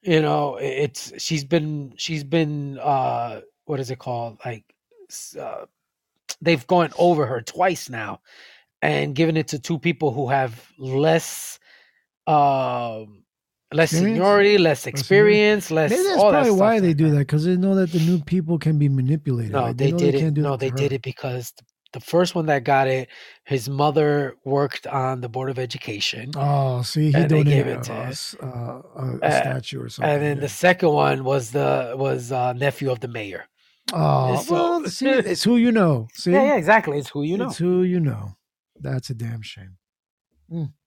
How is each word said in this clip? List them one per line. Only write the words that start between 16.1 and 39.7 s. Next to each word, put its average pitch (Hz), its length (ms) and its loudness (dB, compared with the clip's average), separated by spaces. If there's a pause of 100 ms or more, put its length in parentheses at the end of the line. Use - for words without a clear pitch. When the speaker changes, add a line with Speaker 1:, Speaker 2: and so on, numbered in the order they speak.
Speaker 1:
all 302 100 6
that 285 140 4
Speaker 2:
probably 220 40 4
why 202 240 4
Speaker 1:
stuff 214 60 2
Speaker 2:
they 180 80 4
Speaker 1:
like 160 60 2
Speaker 2:
do 156 160 4
Speaker 1:
that. - 0 -
Speaker 2:
that, 143 160 2
'cause 151 180 0
they 180 120 2
know 190 180 2
that 185 160 2
the 175 80 0
new 170 200 2
people 165 400 -2
can 156 200 0
be 147 100 4
manipulated. 131 640 0
Speaker 1:
No, 135 80 0
Speaker 2:
Like, 120 160 -2
they 135 100 2
Speaker 1:
they - 20 4
Speaker 2:
know 170 100 0
Speaker 1:
did - 40 2
Speaker 2:
they 139 120 4
Speaker 1:
it. 143 40 2
Speaker 2:
can't 156 160 0
do 147 80 2
Speaker 1:
No, 143 80 0
Speaker 2:
that 131 100 -4
to 135 60 -2
Speaker 1:
they 127 40 -2
did 135 200 -2
Speaker 2:
her. - 20 -2
Speaker 1:
it 127 100 -4
because 123 480 -8
th-, - 160 -20 (260)
the 123 80 -12
first 175 340 0
one 160 120 -2
that 139 180 2
got 135 220 4
it, 131 220 -2 (360)
his 131 240 -4
mother 147 680 2 (100)
worked 139 420 -2
on 131 340 -4
the 120 80 -8
Board 131 220 -6
of 127 80 -6
Education. 120 800 -8
Speaker 2:
Oh, 139 460 0
see, 151 280 0
he 156 120 4
Speaker 1:
And 151 80 2
they 151 120 4
gave 143 240 4
Speaker 2:
donated - 0 -
Speaker 1:
it - 160 -6
to 117 100 -8
Speaker 2:
a, 127 140 -6
Speaker 1:
him. - 20 -6
Speaker 2:
s-, - 320 -12
uh, 123 400 -10 (140)
a, 127 300 -6
a 147 60 4
Speaker 1:
Uh, - 0 -
Speaker 2:
statue 131 500 -2
or 120 80 -12
something, 147 240 -2
Speaker 1:
and 143 100 0
then 147 160 -2
Speaker 2:
yeah. - 20 -6
Speaker 1:
the 139 80 -4
second 180 420 2
one 143 340 2
was 131 260 -2
the, 135 460 0
was, 131 340 -4
uh, 123 220 -2
nephew 135 380 -2
of 123 100 -4
the 127 80 -10
mayor. 104 360 -12 (480)
Speaker 2:
Oh, 135 340 2
Speaker 1:
And - 120 0
so 320 120 -4
Speaker 2:
well, 339 380 0
see, 262 200 -2
it's 208 340 0
who 240 140 4
you 240 140 4
know. 156 420 2
See? - 180 -2
Speaker 1:
Yeah, 185 140 6
yeah, 285 120 2
exactly. 160 420 2
It's 135 100 -8
who 147 140 -6
you 165 140 -2
know. 247 120 -4
Speaker 2:
It's - 80 -10
who 180 260 2
you 180 160 2
know. 107 380 -4 (420)
That's 135 300 -8
a 131 60 -6
damn 113 280 -10
shame. 95 340 -18 (760)